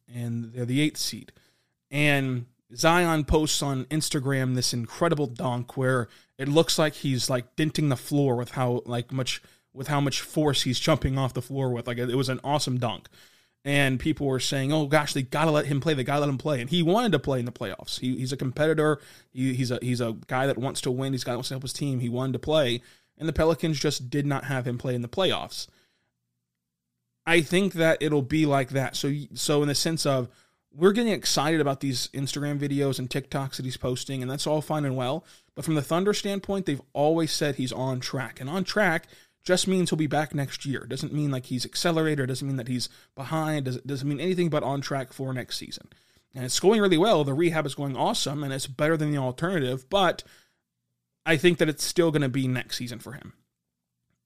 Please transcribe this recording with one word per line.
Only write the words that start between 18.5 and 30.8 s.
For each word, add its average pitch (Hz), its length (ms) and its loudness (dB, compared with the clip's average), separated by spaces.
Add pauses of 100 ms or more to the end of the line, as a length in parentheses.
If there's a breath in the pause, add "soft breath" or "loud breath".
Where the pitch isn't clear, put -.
He, 127 220 0
he's 123 160 0
a, 123 120 -2
he's 123 180 0
a 117 160 -2 (120)
guy 131 200 0
that 139 100 0
wants 131 240 -4
to 135 100 -2
win. 135 200 -2
He's 123 120 -2
a - 20 -8
guy 127 80 -4
that 120 60 -4
wants 127 100 -8
to 135 60 -6
help 127 80 -8
his 127 100 -8
team. 139 260 -2
He 120 80 -2
wanted 127 240 -2
to 123 80 -4
play. 139 420 2 (360 soft breath)
And 156 100 -6
the 160 60 -2
Pelicans 160 440 2
just 139 320 -2
did 147 160 0
not 135 200 -2
have 127 200 -2
him 120 120 -2
play 127 180 -4
in 120 60 -2
the 120 80 -8
playoffs. 127 580 -2 (1600 soft breath)
I 165 160 6
think 175 320 2
that 160 280 2
it'll 147 200 2
be 151 240 2
like 139 240 2
that. 135 260 -4
So, 143 180 -2 (200)
so 147 280 2
in 147 60 2
the 139 80 0
sense 165 300 0
of, 131 240 0 (420 soft breath)
we're 180 220 6